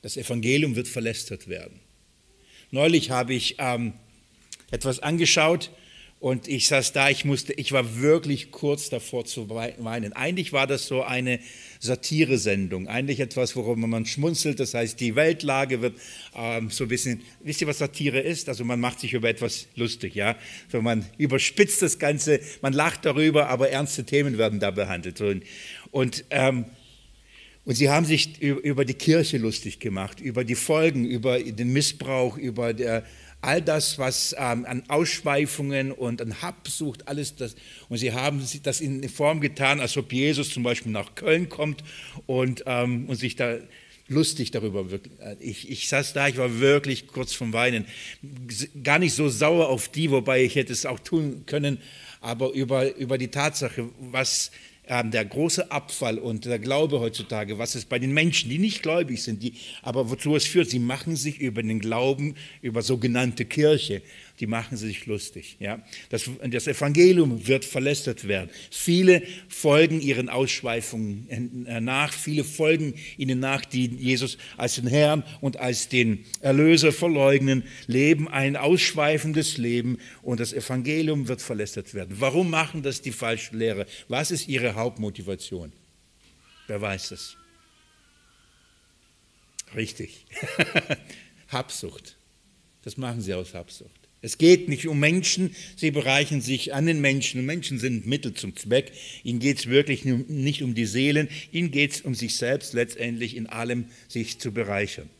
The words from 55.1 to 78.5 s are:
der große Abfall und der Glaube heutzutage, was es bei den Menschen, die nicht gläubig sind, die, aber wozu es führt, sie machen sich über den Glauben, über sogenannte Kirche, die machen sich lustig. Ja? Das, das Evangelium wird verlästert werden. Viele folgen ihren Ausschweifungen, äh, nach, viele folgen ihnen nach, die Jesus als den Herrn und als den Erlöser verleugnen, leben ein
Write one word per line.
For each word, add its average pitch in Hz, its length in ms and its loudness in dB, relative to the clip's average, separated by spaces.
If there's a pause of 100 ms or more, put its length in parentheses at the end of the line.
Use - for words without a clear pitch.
der 110 140 2
große 156 460 -2
Abfall 123 480 -4
und 113 260 -6
der 120 140 -2
Glaube 139 420 2
heutzutage, 107 580 -4
was 117 160 -4
es 113 100 -8
bei 127 140 -2
den 131 140 0
Menschen, 156 380 2
die 147 80 -2
nicht 196 240 0
gläubig 156 400 0
sind, 107 200 -4
die, 117 120 -6 (280)
aber 120 280 -2
wozu 147 260 0
es - 100 2
führt, 170 240 2
sie 127 80 0
machen 135 380 -2
sich 143 220 -4
über 120 240 -2
den 110 180 0
Glauben, 135 560 0 (260)
über 117 200 -2
sogenannte 123 640 0
Kirche, 151 580 4 (360)
die 113 80 -4
machen 113 300 -4
sich 107 300 -8
lustig. - 540 -8
Ja? 101 220 -6 (280)
Das, 117 200 -4 (140)
das 120 220 -4
Evangelium 147 800 6
wird 131 180 4
verlästert 131 640 -2
werden. 92 220 -2 (200)
Viele 180 520 6 (260)
folgen 156 520 6
ihren 127 280 0
Ausschweifungen, 120 1400 -4
äh, 117 140 -4
nach, 135 320 0
viele 147 320 -2
folgen 156 500 2 (220)
ihnen 131 240 0
nach, 135 240 -2
die 127 220 0
Jesus 127 520 -2 (180)
als 120 200 -2
den 123 100 -2
Herrn 147 380 4 (160)
und 135 180 -4
als 127 300 -2
den 117 360 2 (160)
Erlöser 151 520 6
verleugnen, 139 720 4 (220)
leben 143 420 4
ein 135 280 0